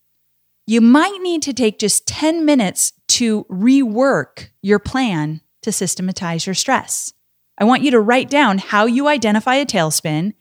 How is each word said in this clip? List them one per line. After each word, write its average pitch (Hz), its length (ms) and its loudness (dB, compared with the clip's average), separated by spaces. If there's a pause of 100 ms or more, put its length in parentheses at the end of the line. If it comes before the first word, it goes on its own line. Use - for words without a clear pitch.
(680)
You 226 140 2
might 311 400 4
need 349 220 -4
to 285 100 -6
take 220 260 -2
just - 280 -2
ten 320 380 -2
minutes 262 480 0 (160)
to 220 360 0
rework 233 1040 0 (140)
your 202 160 2
plan 165 600 -4 (220)
to 220 100 -6
systematize 180 760 -6
your 190 80 -4
stress. - 580 -4 (460)
I 196 60 0
want 247 180 4
you 294 100 2
to 240 80 6
write 240 300 2
down 254 280 2
how 208 280 0
you 262 220 0
identify 226 480 0
a 285 100 0
tailspin 160 760 -2